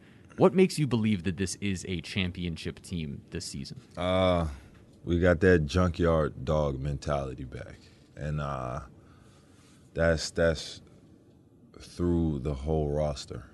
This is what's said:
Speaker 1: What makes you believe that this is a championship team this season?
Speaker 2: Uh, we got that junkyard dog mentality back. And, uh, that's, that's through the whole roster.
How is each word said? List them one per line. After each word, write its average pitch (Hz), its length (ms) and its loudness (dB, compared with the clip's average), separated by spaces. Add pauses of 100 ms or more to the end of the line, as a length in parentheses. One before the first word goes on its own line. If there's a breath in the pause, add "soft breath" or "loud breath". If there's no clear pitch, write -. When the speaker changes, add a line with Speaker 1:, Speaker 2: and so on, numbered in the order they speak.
(380 loud breath)
Speaker 1:
What 175 180 6
makes 185 240 4
you 147 80 2
believe 107 380 0
that 90 100 0
this 92 240 -4
is 92 300 -4
a 90 100 -4
championship 87 800 -6
team 76 500 -8
this 82 120 -8
season? - 380 -12 (160)
Speaker 2:
Uh, 90 500 2 (560 loud breath)
we 87 160 0
got 87 220 6
that 90 240 8
junkyard 80 800 2
dog 73 340 0
mentality 67 640 -4
back. - 340 -14 (360)
And, 76 260 -6
uh, 67 420 -6 (1120 soft breath)
that's, 82 360 2
that's 82 500 0 (1000)
through 85 600 0
the 71 140 -4
whole 73 380 0
roster. 73 640 -4